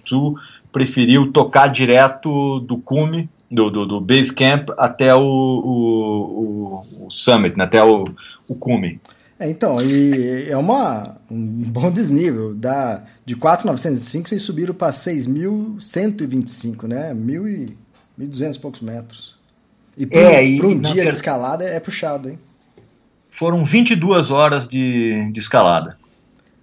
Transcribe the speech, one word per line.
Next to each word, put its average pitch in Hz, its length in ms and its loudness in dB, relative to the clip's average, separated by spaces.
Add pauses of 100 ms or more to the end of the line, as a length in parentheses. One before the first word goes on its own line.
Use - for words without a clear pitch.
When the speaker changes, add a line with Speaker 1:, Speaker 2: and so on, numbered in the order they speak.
Speaker 1:
Two, 143 300 0 (360)
preferiu 131 600 2
tocar 139 360 4
direto 135 920 2
do 123 160 -6
cume, 156 540 -2 (200)
do, 110 200 2
do, 101 160 -4
do 101 120 -4
Base 131 360 2
Camp 143 420 2
até 131 380 4
o, 135 80 6
o, 110 1600 -2 (180)
o, - 60 -18
o - 40 -18
Summit, 104 460 2
né, 92 80 0
até 107 180 6
o, 107 220 6 (420)
o 120 80 -10
cume. 98 460 -4 (400)
Speaker 2:
É, 156 80 -4
então, 160 320 -2
e 139 680 0
é 135 80 -2
uma, 165 580 -2 (140)
um 113 320 -6
bom 120 280 -2
desnível. 143 640 -2
Da, 123 500 -4 (200)
de 123 100 -8
quatro 160 320 0
novecentos 139 360 -4
e - 20 -8
cinco, 170 240 -4
vocês 202 140 -4
subiram 175 320 -6
pra 165 180 -2
seis 151 340 -4
mil 208 540 -4
cento 208 420 -4
e 143 40 -4
vinte 123 220 -4
e - 40 -10
cinco, 113 340 -8
né? 135 280 -6
Mil 143 340 -4
e, 147 260 -8 (440)
mil 135 80 -10
e - 0 -
duzentos 143 320 -8
e - 20 -18
poucos 135 220 -14
metros. 113 520 -14 (640)
E 139 80 -4
pra 165 160 4
um, 175 40 4
Speaker 1:
É, 147 200 6
e 135 140 2
Speaker 2:
pra 175 80 2
um 196 80 4
Speaker 1:
na 151 60 0
Speaker 2:
dia 156 140 -2
de 185 60 0
Speaker 1:
ver- 165 80 2
Speaker 2:
escalada 143 560 -4
é, 170 120 -6
é 160 40 -4
puxado, 143 480 -8
hein? 160 100 -14 (920)
Speaker 1:
Foram 170 340 0
vinte 233 280 4
e 202 40 2
duas 170 340 2
horas 143 380 2
de, 117 640 -2
de 110 80 -8
escalada. 87 560 2 (680)